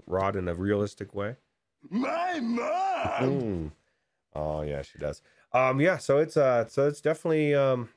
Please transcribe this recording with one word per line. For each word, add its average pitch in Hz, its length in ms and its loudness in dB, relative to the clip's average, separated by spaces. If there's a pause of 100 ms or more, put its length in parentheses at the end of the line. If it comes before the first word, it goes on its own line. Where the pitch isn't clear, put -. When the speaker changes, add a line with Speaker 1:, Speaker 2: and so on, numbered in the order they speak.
Speaker 1:
rod 95 300 0
in 90 120 -2
a 85 60 -2
realistic 101 600 -2
way? 104 220 -6 (540)
Speaker 2:
My 320 500 -2
mom! 233 1000 -2
Speaker 1:
Mm. 87 300 -4 (600)
Oh, 76 280 -4
yeah, 73 200 -6
she - 160 -20
does. 73 220 -8 (320)
Um, 131 280 2
yeah, 170 180 4
so 139 200 2
it's, 156 180 0
uh, 127 320 4
so 139 180 0
it's 147 140 -2
definitely, 156 540 2
um, 131 420 2